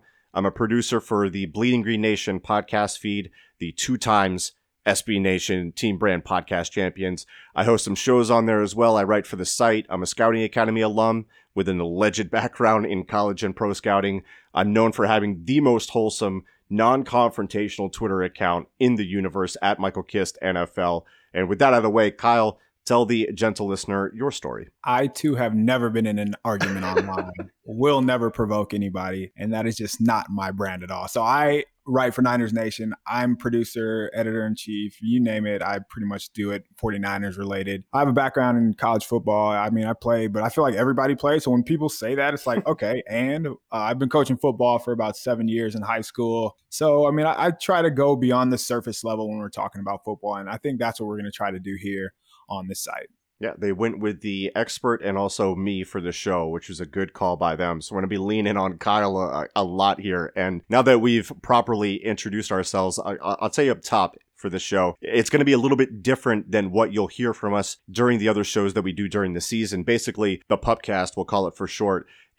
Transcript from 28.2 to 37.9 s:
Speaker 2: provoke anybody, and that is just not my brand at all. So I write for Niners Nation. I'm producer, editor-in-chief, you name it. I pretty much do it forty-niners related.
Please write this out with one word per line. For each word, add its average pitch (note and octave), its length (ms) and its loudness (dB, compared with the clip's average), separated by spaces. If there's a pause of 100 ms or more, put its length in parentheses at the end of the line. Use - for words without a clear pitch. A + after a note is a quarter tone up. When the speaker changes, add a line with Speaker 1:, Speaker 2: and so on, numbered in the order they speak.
Speaker 2:
provoke G#2 420 -2
anybody, F#2 640 -4
and G#2 160 -4
that A2 140 -2
is A2 100 -2
just - 240 -10
not A2 300 0
my G2 200 -4
brand F#2+ 320 -6
at F2+ 80 -14
all. F#2+ 180 -8
So A#2+ 140 -2
I C#3+ 420 2 (200)
write B2+ 300 2
for B2+ 80 0
Niners A#2+ 300 2
Nation. A2 420 -4 (140)
I'm A#2+ 280 0
producer, A2+ 800 -2
editor-in-chief, A2 840 -4
you A#2 200 2
name G#2+ 260 0
it. G#2 160 -2
I G2+ 180 -2 (100)
pretty G#2+ 160 -8
much G2+ 260 -8
do G2+ 200 -4
it G2 120 -8 (120)
forty-niners G2+ 600 -4
related. G2 460 -6 (100)